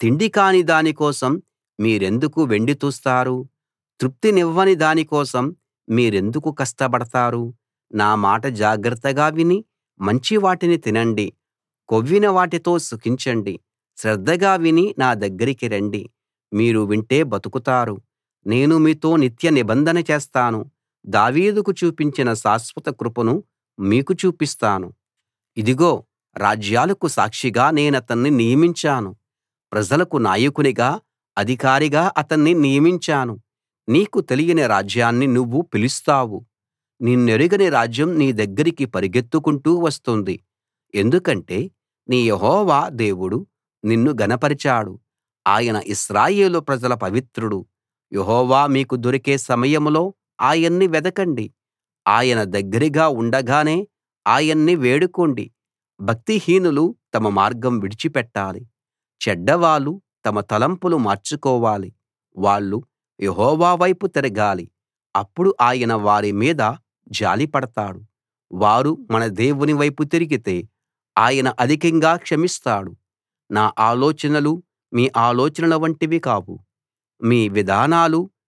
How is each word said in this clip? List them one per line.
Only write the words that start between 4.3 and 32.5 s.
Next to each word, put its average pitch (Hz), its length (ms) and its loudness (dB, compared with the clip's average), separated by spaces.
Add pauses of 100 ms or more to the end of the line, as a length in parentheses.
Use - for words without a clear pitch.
దాని 156 280 2
కోసం 143 520 -2 (320)
మీరెందుకు 113 640 0
కష్టపడతారు? 123 920 -4 (500)
నా 107 220 2
మాట 104 320 0
జాగ్రత్తగా 117 800 0
విని 165 300 0 (420)
మంచి 117 380 0
వాటిని 180 400 2
తినండి. 113 560 -2 (560)
కొవ్విన 151 380 2
వాటితో 175 520 0
సుఖించండి. 113 800 -4 (380)
శ్రద్ధగా 160 580 0
విని 165 440 2
నా 131 140 2
దగ్గరికి 107 540 -4
రండి. 101 420 -6 (420)
మీరు 110 280 2
వింటే 107 440 0
బతుకుతారు. 120 720 -4 (500)
నేను 135 320 2
మీతో 160 380 2
నిత్య 139 340 0
నిబంధన 143 480 2
చేస్తాను. 131 600 -2 (460)
దావీదుకు 175 640 0
చూపించిన 151 640 -2
శాశ్వత 113 560 -4
కృపను 120 540 -2 (360)
మీకు 113 340 0
చూపిస్తాను. 113 760 -2 (720)
ఇదిగో, 131 340 2 (440)
రాజ్యాలకు 107 720 0
సాక్షిగా 117 640 0
నేనతన్ని 139 580 0
నియమించాను. 135 840 0 (600)
ప్రజలకు 135 460 0
నాయకునిగా, 123 720 0 (480)
అధికారిగా 139 800 0
అతన్ని 156 360 2